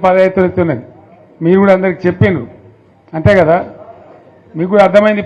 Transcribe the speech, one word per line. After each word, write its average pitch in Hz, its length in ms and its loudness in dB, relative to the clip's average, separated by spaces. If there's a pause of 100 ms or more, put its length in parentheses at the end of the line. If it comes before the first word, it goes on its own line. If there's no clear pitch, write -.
పాదయాత్ర 190 380 0
చేస్తున్నది. 175 380 -4 (640)
మీరు 185 180 2
కూడా 196 140 4
అందరికి 185 300 -4
చెప్పిండ్రు, 175 380 -2 (720)
అంతే 180 240 2
కదా? 160 160 2 (1000)
మీకు 175 160 -4
కూడా 202 140 4
అర్థమైంది 208 380 0